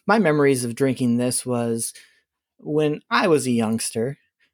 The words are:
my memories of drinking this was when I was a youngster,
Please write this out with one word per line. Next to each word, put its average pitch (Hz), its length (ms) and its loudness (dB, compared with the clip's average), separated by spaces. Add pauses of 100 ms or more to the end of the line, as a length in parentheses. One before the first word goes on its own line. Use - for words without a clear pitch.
my 214 140 2
memories 143 460 2
of 117 100 -6
drinking 127 420 0
this 123 280 -2
was 117 480 -4 (680)
when 151 500 -2
I 240 180 0
was 147 180 4
a 127 60 0
youngster, 113 680 -2 (360)